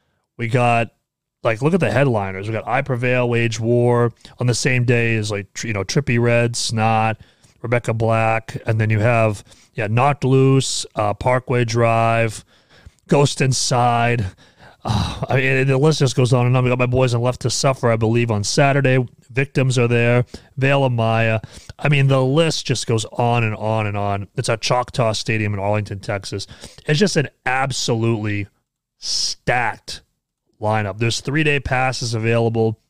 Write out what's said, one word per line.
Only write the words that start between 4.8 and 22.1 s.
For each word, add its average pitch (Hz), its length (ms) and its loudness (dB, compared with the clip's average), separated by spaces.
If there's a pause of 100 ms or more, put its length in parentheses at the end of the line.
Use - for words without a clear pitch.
day 117 320 2
as, 107 120 -4
like, 101 240 -8
tr-, - 140 -10
you 113 60 -4
know, 98 100 -2
Trippie 120 380 0
Redd, 120 340 2
Snot, 110 640 0 (420)
Rebecca 117 320 -2
Black, 113 640 0 (100)
and 110 140 0
then 110 100 0
you 110 100 2
have, 113 440 2 (300)
yeah, 107 140 -6
Knocked 127 360 0
Loose, 135 600 2 (100)
uh, 104 180 0
Parkway 123 520 0
Drive, 113 800 0 (640)
Ghost 143 340 2
Inside. 120 840 0 (600)
Uh, - 420 -4
I 123 80 0
mean, 135 320 2
the 135 100 2
list 151 220 2
just 135 160 2
goes 123 160 4
on 123 140 4
and 123 100 4
on. 127 80 2
We 123 60 2
got 123 100 0
My 127 60 0
Boys 123 280 2
and 117 80 0
Left 123 200 -2
to 123 80 -2
Suffer, 127 420 0
I 113 60 2
believe, 113 340 2
on 104 140 -2
Saturday. 135 600 2 (240)
Victims 131 480 0
are 120 120 4
there. 120 360 2 (300)
Veil 135 300 2
of 123 80 0
Maya. 113 480 0 (360)
I 143 120 -2
mean, 139 180 4
the 135 160 2